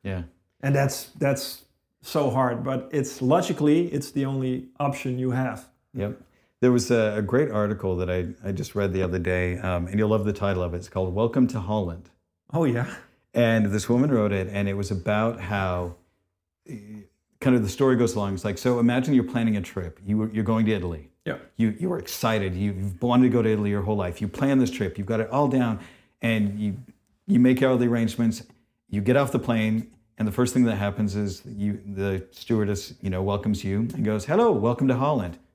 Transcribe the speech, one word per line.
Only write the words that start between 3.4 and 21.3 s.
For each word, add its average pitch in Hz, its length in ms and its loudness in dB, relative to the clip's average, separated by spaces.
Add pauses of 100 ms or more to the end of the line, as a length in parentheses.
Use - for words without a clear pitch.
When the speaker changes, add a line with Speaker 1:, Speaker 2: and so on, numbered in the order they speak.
Speaker 2:
it's 139 240 -6
the 139 140 -2
only 131 420 -4 (120)
option 139 400 -2
you 127 120 0
have. 127 360 -4 (260)
Speaker 1:
Yep. 104 260 -4 (420)
There 127 100 6
was 123 180 2
a, 110 280 4
a 107 40 0
great 123 300 2
article 104 460 0
that 90 120 -2
I, 90 180 -2 (200)
I 101 40 -4
just - 220 -6
read 98 200 0
the 95 100 0
other 90 160 -2
day, 90 400 0
um, 87 280 -2
and 101 120 -2
you'll 107 100 2
love 107 160 2
the 104 80 0
title 98 300 0
of 87 100 -4
it. 87 40 -6
It's 87 120 -10
called 92 240 -2
Welcome 117 360 2
to 113 100 -6
Holland. 90 500 -4 (420)
Speaker 2:
Oh, 165 120 0
yeah. 123 280 0 (420)
Speaker 1:
And 113 340 4
this 104 200 -2
woman 131 240 2
wrote 107 200 2
it, 95 200 -2
and 101 160 -2
it 98 60 -2
was 98 160 -4
about 107 500 0
how, 92 560 -4 (720)
eh, - 80 -12 (640)
kind 127 160 2
of 120 60 4
the 101 80 -2
story 131 260 2
goes 113 200 2
along. 101 180 -2
It's 90 120 -8
like, 98 120 -4
so 123 220 0
imagine 123 340 2
you're 123 100 6
planning 113 340 0
a 98 40 -2
trip. 87 420 -10
You 101 140 0
were, 107 140 0
you're 107 120 -2
going 110 220 2
to 110 60 2
Italy. 85 380 -4 (160)
Speaker 2:
Yeah. 73 120 -6 (200)